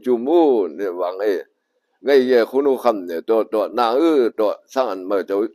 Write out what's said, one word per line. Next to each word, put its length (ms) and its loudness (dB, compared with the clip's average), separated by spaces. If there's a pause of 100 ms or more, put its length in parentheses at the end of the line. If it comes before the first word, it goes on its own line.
chù 140 2
mu 500 2
nè 180 -8
vàng 320 -6
ấy. 260 -2 (580)
Ngay 260 4
giờ 180 4
khu 160 -2
nô 160 0
khẩm 300 -2
nè, 80 -8 (120)
trọ, 240 2
trọ, 220 -2
na 100 0
ơ, 540 2
trọ, 300 -2
sang 200 -4
ăn 160 -8
mời 240 -2
cháu. 280 -2